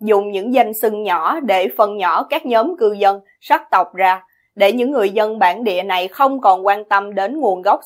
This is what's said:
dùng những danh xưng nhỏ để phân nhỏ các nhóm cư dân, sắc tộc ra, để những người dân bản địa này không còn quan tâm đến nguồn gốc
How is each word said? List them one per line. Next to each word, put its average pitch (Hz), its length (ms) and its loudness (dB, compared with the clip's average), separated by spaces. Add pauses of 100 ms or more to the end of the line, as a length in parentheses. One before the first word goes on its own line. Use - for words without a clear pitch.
dùng 208 300 2
những 208 240 -4
danh 220 200 2
xưng 214 280 -2
nhỏ 190 380 -2
để 196 360 0
phân 208 200 2
nhỏ 190 340 -2
các 294 160 -4
nhóm 247 300 0
cư 214 160 2
dân, 202 280 0 (200)
sắc 311 300 -2
tộc 185 240 0
ra, 185 280 2 (320)
để 202 180 4
những 247 180 -2
người 214 200 0
dân 214 280 -2
bản 196 260 -2
địa 180 180 -2
này 185 260 -2
không 269 320 -2
còn 190 260 2
quan 202 180 0
tâm 202 300 -2
đến 208 260 -4
nguồn 185 220 -2
gốc 208 240 2